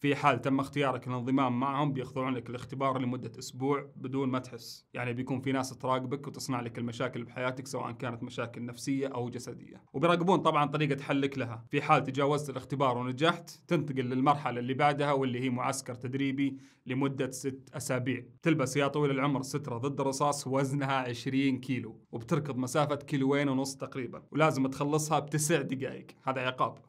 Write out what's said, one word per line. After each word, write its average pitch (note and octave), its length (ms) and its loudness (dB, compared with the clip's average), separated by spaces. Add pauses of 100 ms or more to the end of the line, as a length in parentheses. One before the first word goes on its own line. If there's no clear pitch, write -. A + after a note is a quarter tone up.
في C#3+ 140 4
حال C#3 260 4
تم C3+ 200 2
اختيارك C3+ 480 0
الانضمام B2+ 520 2
معهم، C#3 320 0
بيخضعون C3 420 -4
لك A#2 160 -6
الاختبار C3+ 480 -2
لمدة A#2+ 400 -4
أسبوع C#3 480 -2 (100)
بدون C3 320 -2
ما B2+ 100 0
تحس، - 560 -12
يعني B2 180 -4
بيكون B2+ 280 -4
في C3+ 120 -2
ناس C3 260 -2
تراقبك C3 480 -2
وتصنع B2+ 340 -4
لك A#2 180 -8
المشاكل A#2+ 460 -4
بحياتك، B2+ 420 -4
سواء A#2+ 260 -6
كانت A#2 300 -6
مشاكل A#2+ 420 -6
نفسية C3+ 420 -2
أو B2 240 -4
جسدية، - 520 -12 (100)
وبيراقبون E3+ 460 6
طبعًا D3+ 280 4
طريقة D3 360 0
حلك C#3 360 0
لها. A#2 300 -4
في C#3+ 140 0
حال D#3 220 4
تجاوزت C#3+ 460 0
الاختبار C3 480 0
ونجحت، B2+ 600 0 (140)
تنتقل C#3+ 300 0
للمرحلة B2+ 580 2
اللي B2 140 0
بعدها، D3 380 4
واللي C3 280 2
هي C3 100 0
معسكر B2 440 -2
تدريبي C3+ 600 0 (300)
لمدة C3+ 440 0
ست C3+ 440 -6
أسابيع. B2 500 -2 (180)
تلبس D#3 340 2
يا C#3 120 4
طويل D3 220 2
العمر C3+ 320 2
سترة B2+ 360 -6
ضد C#3 220 -2
الرصاص C#3 460 0
وزنها C3+ 480 0
عشرين C3 640 0
كيلو، A2+ 400 -4 (120)
وبتركض C#3+ 440 -2
مسافة C#3+ 380 0
كيلوين C#3 540 2
ونص C3 280 0
تقريبًا، C3 540 -10
ولازم C3+ 360 4
تخلصها D3+ 520 0
بتسع D3+ 440 2
دقائق، B2+ 440 -6 (160)
هذا C3 180 -2
عقاب، B2+ 380 0 (100)